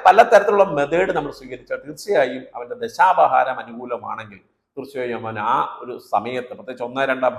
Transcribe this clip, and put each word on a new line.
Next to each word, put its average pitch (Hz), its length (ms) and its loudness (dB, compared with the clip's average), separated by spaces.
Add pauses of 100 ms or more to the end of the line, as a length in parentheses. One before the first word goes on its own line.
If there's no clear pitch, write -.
പലതരത്തിലുള്ള 202 600 6 (120)
മെത്തേഡ് 165 400 0
നമ്മൾ 143 220 -6
സ്വീകരിച്ചാൽ 131 460 -12
തീർച്ചയായും 139 580 -2 (120)
അവന്റെ 120 300 -12
ദശാപഹാരം 131 800 2
അനുകൂലമാണെങ്കിൽ 110 760 -12 (380)
തീർച്ചയായും 123 500 -8
അവൻ 110 100 -8 (140)
ആ 135 40 2 (280)
ഒരു 123 100 -12 (200)
സമയത്ത്, 123 440 -4
പ്രത്യേകിച്ച് 120 300 -10
ഒന്നോ 131 240 -2
രണ്ടോ 127 280 0